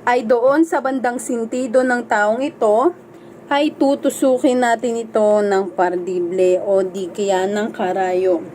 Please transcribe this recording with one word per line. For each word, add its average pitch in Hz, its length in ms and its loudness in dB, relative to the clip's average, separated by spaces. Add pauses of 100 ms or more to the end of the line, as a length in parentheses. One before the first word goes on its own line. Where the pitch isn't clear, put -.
ay 247 240 0
doon 269 400 4
sa 294 160 -2
bandang 247 340 -2
sintido 247 640 -2
ng 247 240 0
taong 220 380 0
ito, 247 480 2 (560)
ay 294 260 0
tutusukin 269 840 0
natin 233 400 0
ito 214 420 2
ng 196 320 0
pardible 180 880 0
o 190 220 0
di 185 260 -6
kaya 190 380 -2
ng 208 240 -4
karayom. 185 720 -2 (100)